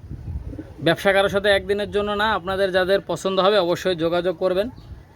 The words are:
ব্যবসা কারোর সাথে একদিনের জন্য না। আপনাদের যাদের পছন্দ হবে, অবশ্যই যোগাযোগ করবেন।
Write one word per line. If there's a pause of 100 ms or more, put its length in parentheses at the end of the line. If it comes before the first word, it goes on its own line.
(800)
ব্যবসা
কারোর
সাথে
একদিনের
জন্য
না।
আপনাদের
যাদের
পছন্দ
হবে,
অবশ্যই
যোগাযোগ
করবেন। (480)